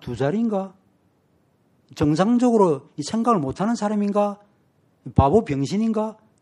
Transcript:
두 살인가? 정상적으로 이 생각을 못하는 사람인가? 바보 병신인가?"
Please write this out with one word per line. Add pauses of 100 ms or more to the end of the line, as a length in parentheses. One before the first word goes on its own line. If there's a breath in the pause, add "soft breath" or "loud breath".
두
살인가? (1200)
정상적으로
이
생각을
못하는
사람인가? (760)
바보
병신인가?" (240)